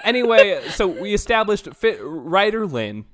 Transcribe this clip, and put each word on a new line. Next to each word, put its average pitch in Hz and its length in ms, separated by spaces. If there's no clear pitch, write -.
anyway, 220 640
<laughs> - 40
so 202 160
we 185 260
established 208 600
Fi-, 220 280
Ryder 190 640
Lynn. 110 460